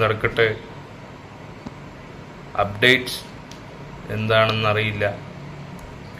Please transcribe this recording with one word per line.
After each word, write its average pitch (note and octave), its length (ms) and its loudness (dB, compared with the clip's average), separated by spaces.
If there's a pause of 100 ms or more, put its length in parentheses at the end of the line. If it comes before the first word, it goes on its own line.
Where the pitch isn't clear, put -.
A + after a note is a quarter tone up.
നടക്കട്ടെ. A2 460 4 (2250)
അപ്ഡേറ്റ് B2 520 6 (1000)
എന്താണെന്നറിയില്ല, A2 840 4 (1160)